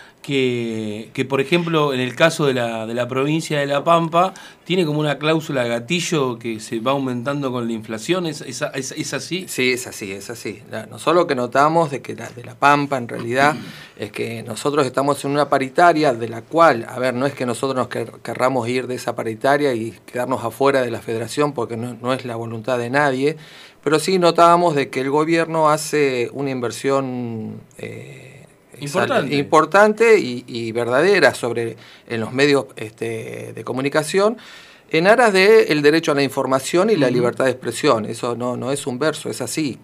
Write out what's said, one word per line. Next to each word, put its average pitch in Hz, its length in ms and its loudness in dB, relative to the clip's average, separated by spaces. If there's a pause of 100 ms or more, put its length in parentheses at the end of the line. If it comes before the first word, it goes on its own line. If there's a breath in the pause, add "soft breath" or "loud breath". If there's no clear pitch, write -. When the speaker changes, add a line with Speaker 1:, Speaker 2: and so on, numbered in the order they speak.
(220 loud breath)
Speaker 1:
que, 117 920 -2
que, - 120 -2
por 135 160 0
ejemplo, 160 520 2
en 127 60 -2
el 127 160 -4
caso 160 300 2
de 131 80 4
la, 117 320 -2
de 117 80 -6
la 120 160 -2
provincia 147 500 -2
de 143 60 0
La 143 180 -2
Pampa, 170 500 2 (300 loud breath)
tiene 175 220 0
como 151 140 -2
una 147 180 0
cláusula 151 480 0
gatillo 123 720 -2
que 113 220 -8
se 113 180 -6
va 127 120 0
aumentando 135 600 -2
con 120 160 -4
la 117 60 -2
inflación, 113 540 -4
¿es, 151 120 -8
es, 135 240 -8 (100)
es, 135 200 -8
es 151 200 -8
así? 165 360 -8
Speaker 2:
Sí, 127 240 0
es 120 140 -6
así, 98 260 -10
es 101 160 -12
así. 113 320 -10 (100)
La, 110 140 -10
nosotros 117 300 -2
lo 170 120 4
que 147 80 -2
notamos 139 560 2
de 123 100 -8
que 110 140 -12
la, 113 140 -14
de 117 160 -16
La 113 100 -18
Pampa, 143 420 2
en 120 120 -8
realidad, 120 460 0 (220 loud breath)
Speaker 1:
<clears throat> - 200 -20
Speaker 2:
es 107 160 -10
que 113 300 -8
nosotros 139 420 -2
estamos 139 400 -2
en 139 60 -2
una 143 180 0
paritaria 151 640 4
de 113 160 -6
la 113 120 -10
cual, 147 460 4
a 127 120 -10
ver, 127 160 0
no 127 100 0
es 139 80 -2
que 135 120 -4
nosotros 127 300 -2
nos 123 140 -2
quer-, - 320 -8
querramos 123 480 0
ir 127 180 -2
de 123 80 -4
esa 120 220 -6
paritaria 131 560 0
y 113 200 -4 (120)
quedarnos 123 400 -4
afuera 135 380 2
de 120 80 -4
la 107 100 -8
federación, 120 500 -2
porque 117 240 -6
no, 120 260 -8
no 123 120 -2
es 127 100 -4
la 120 140 -8
voluntad 113 400 -4
de 120 120 -4
nadie, 143 460 2 (480 loud breath)
pero 151 160 2
sí 185 200 0
notábamos 170 540 6
de 139 160 0
que 131 120 -4
el 135 80 -2
gobierno 160 600 2
hace 143 640 0
una 135 200 -6
inversión, 120 1080 -4 (180)
eh, - 540 -16 (540)
Speaker 1:
Importante. 160 500 0
Speaker 2:
importante 202 840 6
y, 123 280 -4
y 117 240 -6
verdadera 127 600 4
sobre, 117 440 -4 (300 loud breath)
en 117 140 -4
los 107 100 -6
medios, 139 340 2 (100)
este, 113 800 -10
de 113 100 -12
comunicación, 151 760 0 (540 loud breath)
en 160 160 2
aras 233 260 6
de 214 320 8
el 151 160 0
derecho 160 300 4
a 143 40 2
la 139 80 2
información 131 640 0
y 214 60 4
la 139 120 2
Speaker 1:
Ujú. 123 80 0
Speaker 2:
libertad 123 300 0
de 127 60 4
expresión. 117 540 0
Eso 120 300 -6
no, 123 220 -4
no 120 140 -4
es 139 140 -6
un 123 140 -6
verso, 151 300 -4
es 117 120 -8
así. 127 420 -6